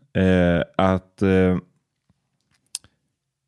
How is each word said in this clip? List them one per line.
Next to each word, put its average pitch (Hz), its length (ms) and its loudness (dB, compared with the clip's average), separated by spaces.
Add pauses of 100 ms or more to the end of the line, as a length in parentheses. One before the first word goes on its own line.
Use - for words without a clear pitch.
(160)
eh, 90 460 0 (140)
att, 92 460 -2
eh, 92 360 0 (1900)